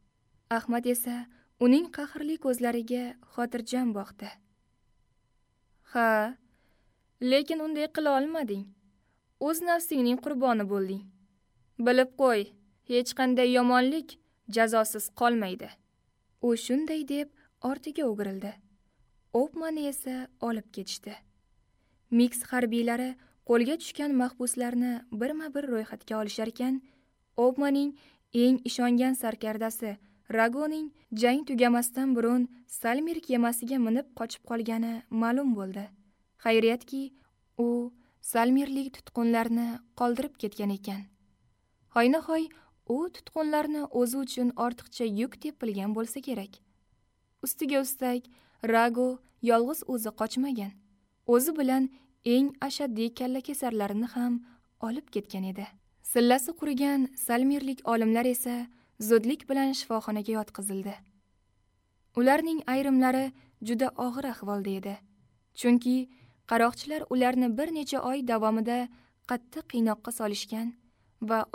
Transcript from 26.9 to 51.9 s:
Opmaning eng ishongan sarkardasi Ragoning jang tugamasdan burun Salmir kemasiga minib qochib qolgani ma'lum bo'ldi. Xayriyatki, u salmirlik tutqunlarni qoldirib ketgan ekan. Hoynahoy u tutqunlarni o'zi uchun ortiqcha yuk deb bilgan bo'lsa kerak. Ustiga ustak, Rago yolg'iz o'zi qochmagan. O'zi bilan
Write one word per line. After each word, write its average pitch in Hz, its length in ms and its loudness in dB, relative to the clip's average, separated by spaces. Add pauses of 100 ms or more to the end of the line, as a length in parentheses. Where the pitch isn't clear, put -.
Opmaning 277 540 2 (420)
eng 247 240 6 (120)
ishongan 247 440 2
sarkardasi 220 800 -6 (380)
Ragoning 285 580 0 (340)
jang 247 240 4
tugamasdan 240 720 2
burun 240 280 2 (240)
Salmir 302 520 -2
kemasiga 240 600 0
minib 233 280 0 (120)
qochib - 300 -10
qolgani 226 440 -4 (160)
ma'lum 240 460 0
bo'ldi. 196 300 -8 (580)
Xayriyatki, 226 580 2 (580)
u 240 320 0 (300)
salmirlik 269 720 2
tutqunlarni 233 720 0 (320)
qoldirib 247 380 -2
ketgan 208 400 -4
ekan. 196 240 -8 (920)
Hoynahoy 311 480 4 (440)
u 240 100 0 (180)
tutqunlarni 302 680 -2 (180)
o'zi 247 180 2
uchun 254 380 -2
ortiqcha 240 500 -4
yuk 220 280 -2 (100)
deb 302 180 -6
bilgan 202 340 -2
bo'lsa 226 260 -6
kerak. 196 320 -8 (880)
Ustiga 277 380 0
ustak, 247 420 -2 (400)
Rago 233 460 4 (320)
yolg'iz 233 460 4
o'zi 226 220 -4
qochmagan. 220 640 -4 (560)
O'zi 254 320 6
bilan 262 300 2 (360)